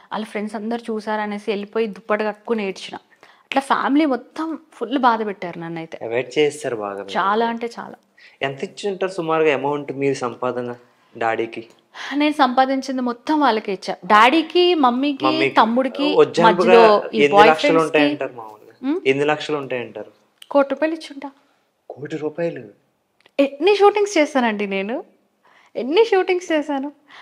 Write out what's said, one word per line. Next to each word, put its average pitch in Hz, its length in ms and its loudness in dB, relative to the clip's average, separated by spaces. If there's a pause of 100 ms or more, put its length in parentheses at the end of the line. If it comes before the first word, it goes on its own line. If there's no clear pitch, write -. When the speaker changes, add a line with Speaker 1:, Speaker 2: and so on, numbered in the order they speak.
(120)
Speaker 1:
వాళ్ళ 214 120 -6
ఫ్రెండ్స్ 214 320 -8
అందరు 226 220 -6
చూసారనేసి 214 720 -6
వెళ్ళిపోయి 208 360 -4
దుప్పటి 208 380 -4
కట్టుకుని 214 420 -4
ఏడ్చిన. - 320 -10 (260)
అట్లా - 360 -4
ఫ్యామిలీ 269 460 2
మొత్తం 294 520 -6 (140)
ఫుల్ 240 260 -6
బాధ 226 280 2
పెట్టారు 180 320 -10
నన్నైతే. 165 440 -12
Speaker 2:
అవాయిడ్ 123 360 -4
చేస్తారు 143 380 0
బాగా 101 220 -6
మీరు. 196 120 -10
Speaker 1:
చాలా 214 360 0
అంటే 233 320 -6
చాలా. - 160 -14 (480)
Speaker 2:
ఎంత 139 220 -6
ఇచ్చి 202 260 -8
ఉంటారు 185 220 -4
సుమారుగా 160 420 0
అమౌంట్ 143 380 -4
మీరు 139 220 -2
సంపాదన 123 640 -6 (400)
డాడీకి? 113 500 -4 (500)
Speaker 1:
నేను 294 160 0
సంపాదించింది 262 720 0
మొత్తం 247 380 -2
వాళ్ళకే 220 320 0
ఇచ్చా, 190 240 -8 (100)
డాడీకి, 320 680 4
మమ్మీకి, 269 500 0
Speaker 2:
మమ్మీకి. - 300 0
Speaker 1:
తమ్ముడికి, 262 600 2
Speaker 2:
ఓ 151 100 8
జంపుగా 220 260 4
Speaker 1:
మధ్యలో 208 640 6
ఈ 220 80 2
Speaker 2:
ఎన్ని 143 160 6
Speaker 1:
బాయ్ 202 120 10
Speaker 2:
లక్షలు - 200 2
Speaker 1:
ఫ్రెండ్స్కి. 160 280 2
Speaker 2:
ఉంటాయంటారు 143 340 0
మామూలుగా? 113 580 -10
Speaker 1:
ఉమ్? 349 160 -2
Speaker 2:
ఎన్ని 139 180 -2
లక్షలు 151 320 -2
ఉంటాయంటారు? 117 540 -10 (400)
Speaker 1:
కోటి 277 200 2
రూపాయలు 302 240 -4
ఇచ్చుంటా. 277 360 -16 (600)
Speaker 2:
కోటి 147 260 -12
రూపాయలు? 151 480 -6 (760)
Speaker 1:
ఎన్ని 285 340 2
షూటింగ్స్ 403 440 4
చేశానండి 240 480 0
నేను, 196 380 -6 (720)
ఎన్ని 285 280 2
షూటింగ్స్ 359 480 0
చేశాను 285 400 -4 (300)